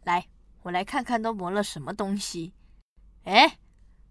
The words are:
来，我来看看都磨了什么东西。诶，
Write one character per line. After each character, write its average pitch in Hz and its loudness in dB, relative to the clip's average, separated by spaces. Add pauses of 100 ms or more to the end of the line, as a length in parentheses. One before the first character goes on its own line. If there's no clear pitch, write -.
来， 180 0 (340)
我 175 -8
来 180 0
看 262 -4
看 240 0
都 226 -4
磨 185 -6
了 202 0
什 165 -10
么 165 -8
东 202 -4
西。 175 -8 (720)
诶， 240 6 (540)